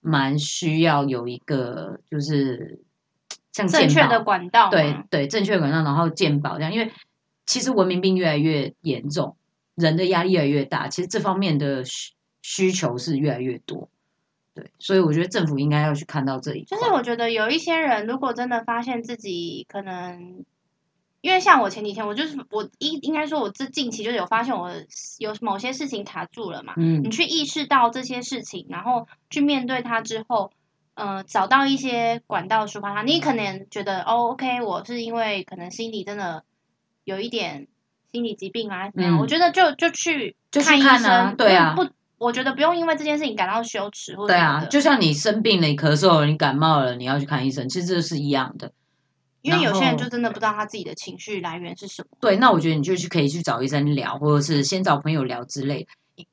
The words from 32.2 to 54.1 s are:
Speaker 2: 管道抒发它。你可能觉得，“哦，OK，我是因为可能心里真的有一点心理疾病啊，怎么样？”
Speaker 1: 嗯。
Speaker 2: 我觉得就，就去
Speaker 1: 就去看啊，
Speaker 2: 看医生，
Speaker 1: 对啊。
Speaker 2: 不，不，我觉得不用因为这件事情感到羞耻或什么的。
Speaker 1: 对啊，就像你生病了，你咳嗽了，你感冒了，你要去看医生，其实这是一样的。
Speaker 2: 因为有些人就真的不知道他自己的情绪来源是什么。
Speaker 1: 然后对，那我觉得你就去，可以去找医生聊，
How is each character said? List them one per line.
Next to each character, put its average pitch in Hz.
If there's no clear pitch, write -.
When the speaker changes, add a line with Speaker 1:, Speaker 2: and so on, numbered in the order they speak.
Speaker 2:
管 185
道 214
抒 208
发 202
它。 208
你 311
可 285
能 196
觉 208
得 190
，“哦， 233
OK， 254
我 196
是 240
因 226
为 214
可 185
能 175
心 226
里 208
真 202
的 170
有 196
一 233
点 165
心 240
理 214
疾 190
病 220
啊， 196
怎 185
么 180
样？” 170
Speaker 1:
嗯。 -
Speaker 2:
我 -
觉 294
得 349
就， 349
就 339
去 294
Speaker 1:
就 285
去 277
看 294
啊， -
Speaker 2:
看 262
医 233
生， 190
Speaker 1:
对 202
啊。 160
Speaker 2:
不， 185
不， -
我 233
觉 254
得 269
不 254
用 339
因 339
为 320
这 302
件 302
事 302
情 233
感 190
到 220
羞 208
耻 -
或 202
什 185
么 -
的。 -
Speaker 1:
对 -
啊， 151
就 285
像 277
你 160
生 208
病 208
了， 156
你 147
咳 151
嗽 165
了， 147
你 151
感 139
冒 156
了， 127
你 123
要 135
去 143
看 135
医 135
生， 127
其 175
实 175
这 180
是 160
一 143
样 131
的。 -
Speaker 2:
因 294
为 330
有 220
些 226
人 254
就 247
真 240
的 233
不 226
知 226
道 214
他 214
自 208
己 196
的 151
情 180
绪 202
来 170
源 175
是 202
什 -
么。 -
Speaker 1:
然 -
后 -
对， 208
那 240
我 165
觉 156
得 156
你 147
就 185
去， 175
可 165
以 143
去 160
找 120
医 131
生 143
聊， -